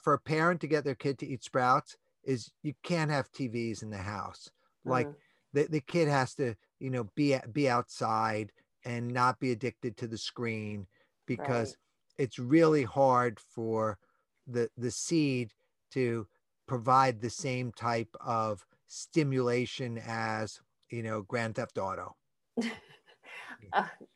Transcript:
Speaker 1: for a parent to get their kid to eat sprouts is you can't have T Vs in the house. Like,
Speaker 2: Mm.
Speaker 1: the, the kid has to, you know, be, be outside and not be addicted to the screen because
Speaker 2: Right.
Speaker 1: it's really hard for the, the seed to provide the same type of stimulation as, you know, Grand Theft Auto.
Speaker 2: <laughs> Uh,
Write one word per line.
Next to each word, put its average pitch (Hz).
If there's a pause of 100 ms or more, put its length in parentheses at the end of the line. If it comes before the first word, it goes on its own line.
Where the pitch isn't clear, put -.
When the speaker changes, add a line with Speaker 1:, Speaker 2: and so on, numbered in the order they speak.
Speaker 1:
for 151
a 135
parent 160
to 151
get 147
their 135
kid 139
to 139
eat 127
sprouts 131 (260)
is 131 (120)
you 147 (100)
can't 160
have 139
T 135
Vs 113
in 107
the 104
house. 98 (360)
Like, 127
Speaker 2:
Mm. 143 (380)
Speaker 1:
the, 143
the 156
kid 170
has 139
to, 120 (240)
you 131
know, 123 (100)
be, 143 (160)
be 139
outside 110 (340)
and 120
not 127
be 127
addicted 117
to 123
the 110
screen 107 (400)
because 113
Speaker 2:
Right. -
Speaker 1:
it's 123
really 151
hard 123
for 110 (500)
the, 120
the 120
seed 135 (380)
to 117 (420)
provide 127
the 117
same 127
type 117
of 110 (220)
stimulation 127 (100)
as, 110 (280)
you 117
know, 110
Grand 113
Theft 120
Auto. 95 (420)
Speaker 2:
<laughs> 240 (1080)
Uh, 196 (300)